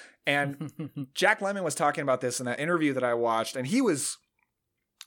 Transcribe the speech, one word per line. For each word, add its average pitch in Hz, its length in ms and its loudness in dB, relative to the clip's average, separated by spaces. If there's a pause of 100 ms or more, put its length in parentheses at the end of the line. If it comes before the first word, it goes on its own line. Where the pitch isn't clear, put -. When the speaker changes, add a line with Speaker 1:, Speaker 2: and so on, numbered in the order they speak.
(260)
Speaker 1:
And 143 800 -4
Speaker 2:
<laughs> - 60 -20
Speaker 1:
Jack 208 260 4
Lemmon 196 240 -4
was 151 120 -2
talking 147 260 2
about 131 180 2
this 127 220 -4
in 127 40 -6
that 127 140 -4
interview 156 340 2
that 127 100 -2
I 120 100 2
watched, 113 420 0
and 127 120 -4
he 220 140 2
was 170 360 0 (880)